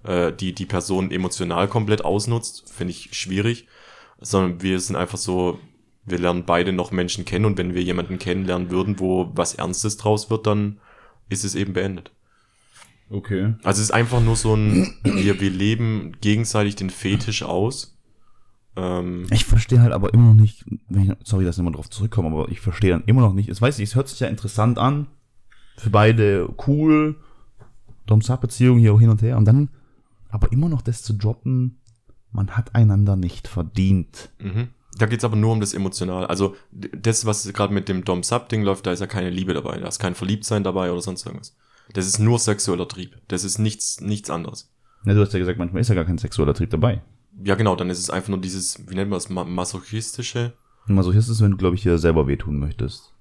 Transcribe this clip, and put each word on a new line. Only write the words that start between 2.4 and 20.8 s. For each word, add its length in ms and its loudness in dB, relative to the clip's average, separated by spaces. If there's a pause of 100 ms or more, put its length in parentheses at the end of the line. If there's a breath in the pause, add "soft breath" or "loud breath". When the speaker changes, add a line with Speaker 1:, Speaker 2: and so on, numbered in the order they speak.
Speaker 1:
Finde 200 -8
ich 240 -14
schwierig. 520 -4 (540 loud breath)
Sondern 400 0
wir 200 -2
sind 160 -6
einfach 200 -4
so, 420 -2 (460)
wir 140 -4
lernen 260 0
beide 280 0
noch 180 -4
Menschen 340 -4
kennen 200 -2
und 120 0
wenn 160 -4
wir 100 -2
jemanden 360 -4
kennenlernen 500 -4
würden, 300 -2
wo 340 0
was 220 -2
Ernstes 420 -4
draus 320 0
wird, 180 -2
dann 320 -2 (500 soft breath)
ist 160 -4
es 100 -6
eben 180 -4
beendet. 380 -6 (1000 soft breath)
Speaker 2:
Okay. 540 -2
Speaker 1:
Also 180 2
es 60 0
ist 40 -2
einfach 300 2
nur 140 4
so 200 0
ein, 440 2
<clears throat> 40 -14
wir, 360 2
wir 100 0
leben 720 -2
gegenseitig 540 0
den 140 -6
Fetisch 540 -4
aus. 540 -4 (800)
Ähm, 560 -6
Speaker 2:
Ich 140 4
verstehe 360 6
halt 120 6
aber 200 0
immer 140 10
noch 140 10
nicht, 220 2 (260)